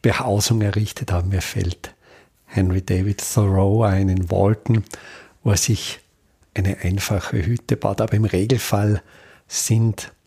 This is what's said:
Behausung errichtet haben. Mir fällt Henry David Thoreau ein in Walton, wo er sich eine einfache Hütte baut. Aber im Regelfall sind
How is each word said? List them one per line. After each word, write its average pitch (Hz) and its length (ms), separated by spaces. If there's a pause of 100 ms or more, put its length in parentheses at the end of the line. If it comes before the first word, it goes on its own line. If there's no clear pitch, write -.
Behausung 110 600
errichtet 104 500
haben. 87 180
Mir 92 120
fällt - 540 (500)
Henry 92 360
David 95 420 (100)
Thoreau 98 500
ein 98 260
in 92 200
Walton, 101 540 (600)
wo 110 80
er 98 60
sich - 420 (540)
eine 95 260
einfache 98 640
Hütte 113 320
baut. 104 260
Aber 110 120
im 107 120
Regelfall 104 760 (460)
sind - 640 (160)